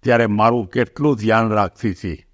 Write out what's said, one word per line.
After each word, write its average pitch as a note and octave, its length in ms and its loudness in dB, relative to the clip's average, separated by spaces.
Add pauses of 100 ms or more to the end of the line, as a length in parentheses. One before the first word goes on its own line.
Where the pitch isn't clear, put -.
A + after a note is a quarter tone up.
ત્યારે A#2 220 2
મારું A2 420 0
કેટલું C3+ 480 -2
ધ્યાન A2 340 0
રાખતી G#2 420 -2
હતી F2 320 -10 (100)